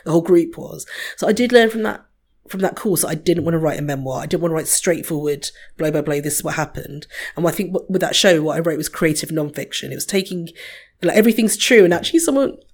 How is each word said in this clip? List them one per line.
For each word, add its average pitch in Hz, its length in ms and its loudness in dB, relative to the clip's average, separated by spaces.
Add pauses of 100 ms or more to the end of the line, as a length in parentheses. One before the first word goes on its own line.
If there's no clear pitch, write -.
the 160 60 -6
whole 165 100 4
group 170 380 4
was. - 280 -14 (300)
So 160 120 -2
I 202 40 4
did 240 200 0
learn 233 160 8
from 220 140 -4
that, - 220 -6 (440)
from 190 120 -8
that 190 160 -2
course 185 260 0
that - 60 -2
I 160 60 -4
didn't 165 300 0
want 165 100 0
to 160 40 2
write 156 200 0
a 147 40 -6
memoir. 135 400 -4
I 147 40 -8
didn't 165 160 -2
want 170 100 0
to 160 40 0
write 139 100 -4
straightforward, 151 840 -2 (260)
blow 156 140 0
by 156 100 0
blow, 147 200 -2
this 147 160 -4
is - 80 -4
what 147 100 -4
happened. - 520 -8 (300)
And 170 100 0
I 165 40 2
think 180 220 -4
w-, 185 180 -4
with 185 100 0
that 170 160 -2
show, 175 260 4
what 151 140 -2
I 165 40 -2
wrote 160 180 -2
was 151 100 -4
creative 156 400 -2
nonfiction. 147 640 -6
It 147 60 -8
was 156 100 -8
taking, 190 420 -4 (540)
like, - 140 2
everything's 220 400 4
true. 220 280 6
And 175 80 6
actually 240 280 0
someone, 277 360 0 (180)